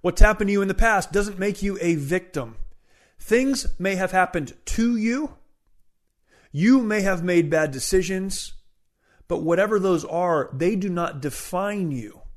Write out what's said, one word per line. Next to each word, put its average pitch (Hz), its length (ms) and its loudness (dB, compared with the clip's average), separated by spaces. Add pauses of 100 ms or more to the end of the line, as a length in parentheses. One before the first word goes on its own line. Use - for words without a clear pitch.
What's 180 200 4
happened 208 280 6
to 202 40 0
you 196 80 2
in 196 60 0
the 190 60 -2
past 208 380 2
doesn't 202 280 -2
make 202 220 -4
you 196 200 -4
a 170 140 0
victim. 143 600 -6 (640)
Things 262 480 0 (120)
may 190 160 0
have 185 160 -2
happened 180 420 0 (120)
to 233 320 0
you. 240 380 -4 (1160)
You 233 300 4
may 214 200 0
have 185 220 0
made 170 260 4
bad 156 220 0
decisions, 185 840 -2 (760)
but 170 160 -4
whatever 190 360 2
those 185 260 0
are, 165 480 -2
they 170 220 0
do 190 140 -4
not 170 320 -4
define 185 680 -4
you. 113 300 -10 (160)